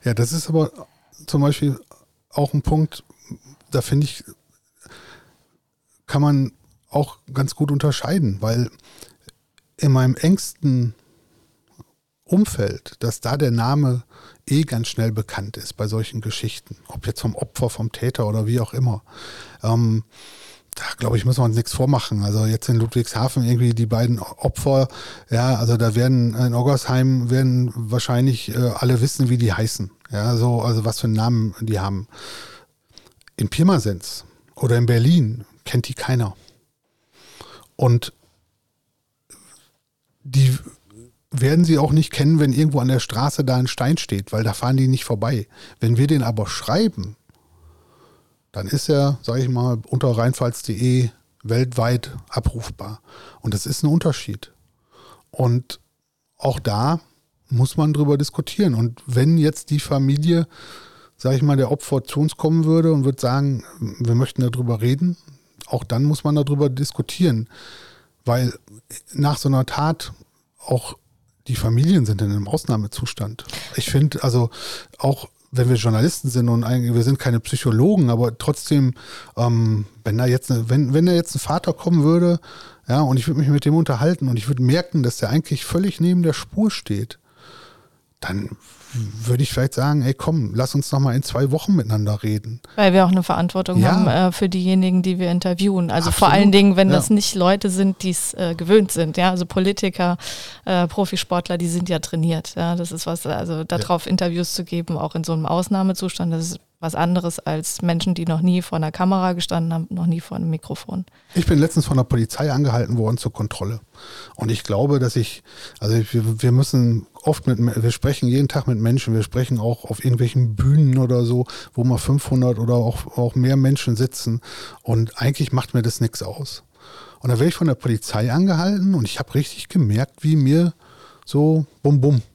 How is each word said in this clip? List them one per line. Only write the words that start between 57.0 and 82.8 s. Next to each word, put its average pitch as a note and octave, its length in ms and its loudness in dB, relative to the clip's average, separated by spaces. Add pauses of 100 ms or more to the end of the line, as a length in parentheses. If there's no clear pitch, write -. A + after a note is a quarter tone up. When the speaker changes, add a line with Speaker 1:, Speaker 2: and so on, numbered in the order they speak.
Speaker 1:
muss B2+ 260 0
man D3+ 160 2
drüber D3 240 2
diskutieren. D3 580 -2
Und A#2 320 -2
wenn C3 300 2
jetzt D#3 340 0
die D3 100 0
Familie, D3 680 0 (680)
sag C3 180 -2
ich C3 80 2
mal, D3 140 2
der B2+ 160 2
Opfer C#3 320 -4
zu - 160 -4
uns D#3 160 0
kommen D#3+ 280 2
würde D#3+ 280 4
und C#3+ 120 2
würde C3 160 0
sagen, C3+ 440 0 (160)
wir A#2 340 -2
möchten C3 340 0
darüber A#2+ 320 -2
reden, C#3 360 0 (500)
auch - 180 -4
dann A#2+ 200 -2
muss D3 180 0
man D3 140 0
darüber C#3+ 340 2
diskutieren. C3 800 -2 (760)
Weil A#2+ 300 0 (580)
nach C#3+ 240 0
so - 120 -2
einer C3 180 2
Tat - 460 -4 (520)
auch - 300 -4 (540)
die A#2+ 80 -4
Familien B2+ 500 2
sind G#2 160 0
in G2+ 80 0
einem G2+ 180 -2
Ausnahmezustand. A2 960 -6 (320)
Ich - 140 -6
finde, C#3 340 2
also A#2+ 240 2 (500)
auch - 300 -4 (280)
wenn B2 120 2
wir B2+ 80 4
Journalisten A#2 540 0
sind A#2+ 180 2
und A#2 160 2
eigentlich, A#2+ 300 0
wir A#2 100 4
sind C3+ 160 2
keine A#2 180 0
Psychologen, C3 720 2
aber A#2 280 0
trotzdem, C#3 560 0 (420)
ähm, A2+ 480 2 (180)
wenn G#2+ 160 -2
da B2+ 80 2
jetzt B2+ 240 0
ne, A#2 180 0
wenn, C3 260 2
wenn D#3+ 120 4
da F3+ 60 4
jetzt E3+ 240 0
ein - 20 -2
Vater D#3 340 -2
kommen E3+ 300 2
würde, E3+ 380 4 (480)